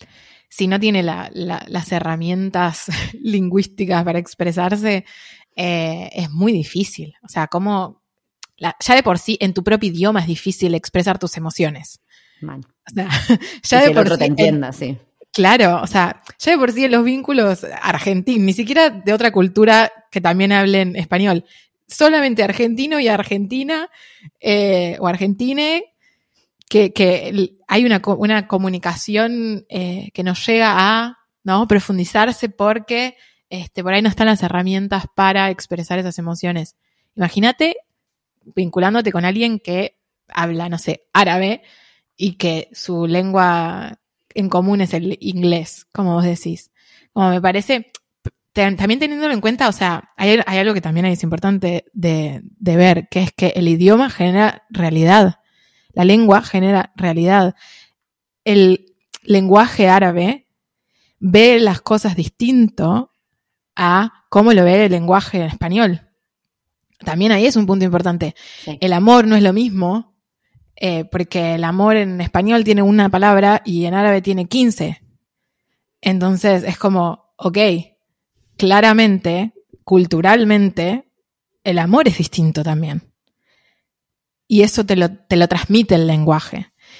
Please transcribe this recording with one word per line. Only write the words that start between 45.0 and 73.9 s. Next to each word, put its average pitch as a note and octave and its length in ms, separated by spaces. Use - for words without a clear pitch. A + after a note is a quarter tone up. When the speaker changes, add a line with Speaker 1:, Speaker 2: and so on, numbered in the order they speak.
Speaker 1:
inglés, F3 720
como F#3 200
vos F3 100
decís. F3 480
Como F#3+ 160
me F3+ 120
parece, G3+ 500
te-, G3 200
también G3+ 260
teniéndolo D4 340
en G#3+ 80
cuenta, A#3 260
o G3+ 60
sea, F3 440
hay, G#3 280
hay F#3+ 140
algo G#3 140
que F#3+ 80
también E3 240
es F3 180
importante F3 720
de, D#3 500
de F3+ 320
ver, F3 340
que F#3 140
es - 100
que F#3 220
el F3 120
idioma G3 420
genera G3 600
realidad, F3 720
la F3+ 80
lengua G#3 380
genera F#3+ 520
realidad. F3+ 600
El F#3+ 500
lenguaje G3+ 640
árabe F#3 560
ve A3 420
las G3+ 220
cosas G#3 340
distinto A3 960
a F#3 540
cómo A3 240
lo F#3 100
ve F#3+ 220
el F#3+ 60
lenguaje F3+ 480
en E3 80
español. F3 540
También F3 320
ahí G#3+ 160
es C#4 80
un G#3+ 100
punto F#3+ 180
importante. F3 520
Speaker 2:
Sí. D3+ 160
Speaker 1:
El F3+ 140
amor A3+ 320
no A3 100
es G#3 60
lo F#3+ 120
mismo, G3+ 640
eh, E3+ 300
porque E3+ 500
el E3 80
amor G3 320
en F#3 260
español G#3+ 420
tiene G#3 200
una G3+ 260
palabra G3+ 560
y E3+ 200
en F3 100